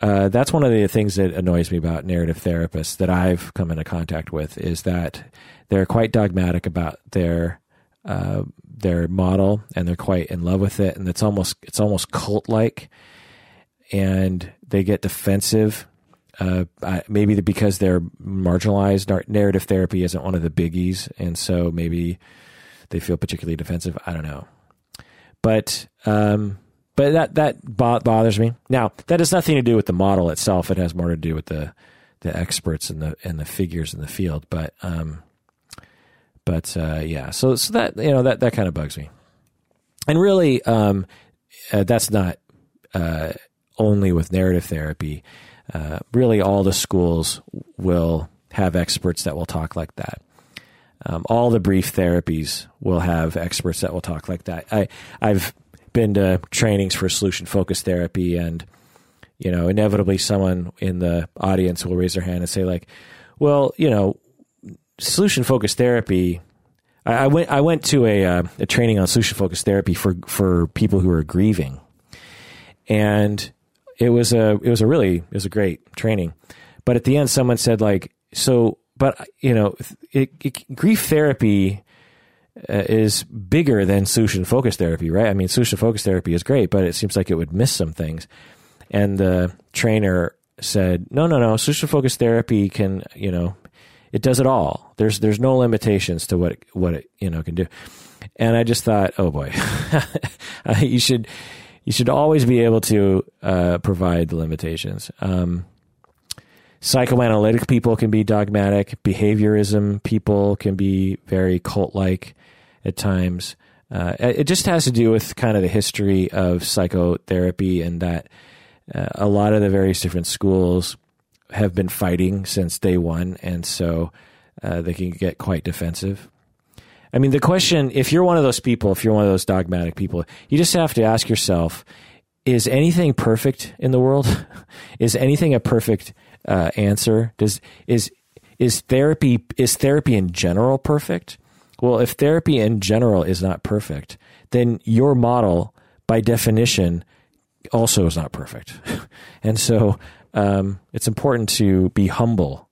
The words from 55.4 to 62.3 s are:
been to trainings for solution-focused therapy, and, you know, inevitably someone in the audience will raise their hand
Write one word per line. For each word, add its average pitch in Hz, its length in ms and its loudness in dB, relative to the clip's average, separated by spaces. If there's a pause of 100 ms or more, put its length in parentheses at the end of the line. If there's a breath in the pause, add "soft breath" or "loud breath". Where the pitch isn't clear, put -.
been 107 220 2
to 92 240 2 (120)
trainings 101 440 0
for 92 140 -2
solution-focused 92 760 -4
therapy, 87 520 -2
and, 82 280 -6 (720 soft breath)
you 92 140 -4
know, 87 160 0
inevitably 98 500 2
someone 92 640 -2
in 92 200 -4
the 85 380 -2
audience 92 480 0
will 90 100 -4
raise 90 180 0
their 90 100 -4
hand 90 140 -4